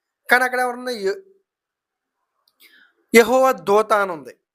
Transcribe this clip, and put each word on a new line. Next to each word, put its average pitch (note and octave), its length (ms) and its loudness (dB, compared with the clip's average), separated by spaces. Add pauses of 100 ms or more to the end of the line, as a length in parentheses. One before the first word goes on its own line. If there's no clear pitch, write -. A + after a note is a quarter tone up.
(320)
కానీ B3+ 120 2
అక్కడ B3 160 -4
ఎవరన్నా B3 320 -6
యె-, G3+ 300 -6 (1900)
యెహోవా B3+ 360 4
దూత G#3 420 0
అని G3 180 -2
ఉంది. C3+ 260 -16 (180)